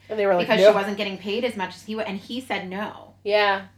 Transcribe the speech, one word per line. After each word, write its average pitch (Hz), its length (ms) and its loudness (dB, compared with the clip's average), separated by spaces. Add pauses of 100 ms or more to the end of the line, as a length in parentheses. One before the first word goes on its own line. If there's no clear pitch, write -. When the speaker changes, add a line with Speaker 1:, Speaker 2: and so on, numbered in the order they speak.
Speaker 1:
And 220 100 -4
they 202 60 0
were 196 100 4
like, - 120 0
Speaker 2:
because 220 140 4
Speaker 1:
"No." 202 80 10
Speaker 2:
she 208 60 8
wasn't 202 220 -4
getting 196 200 -6
paid 208 280 -4
as 233 100 -4
much 185 200 -8
as - 80 -20
he 214 120 -10
wa-, 220 80 -6
and 196 140 -8
he 233 240 -10
said 190 280 -8
no. 190 440 -10 (100)
Speaker 1:
Yeah. 202 440 2 (100)